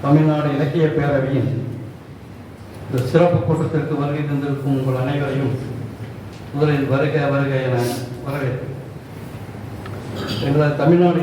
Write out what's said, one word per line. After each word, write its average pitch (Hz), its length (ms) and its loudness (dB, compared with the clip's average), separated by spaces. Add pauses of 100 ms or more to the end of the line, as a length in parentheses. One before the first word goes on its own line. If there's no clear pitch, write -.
தமிழ்நாடு 151 500 6
இலக்கிய 156 400 2
பேரவையின் 131 520 2 (1400)
இந்த 131 100 -2 (140)
சிறப்பு 170 340 6
கூட்டத்திற்கு 151 560 0
வருகை 147 240 -2
தந்திருக்கும் 139 540 -2
உங்கள் 127 240 0
அனைவரையும் 139 500 0 (1000)
முதலில் 143 360 2
வருக, - 240 2 (160)
வருக 135 220 2 (140)
என 123 100 2 (480)
வரவேற்கிறேன். 139 500 -4 (1700)
எங்களது 147 340 4
தமிழ்நாடு 175 420 6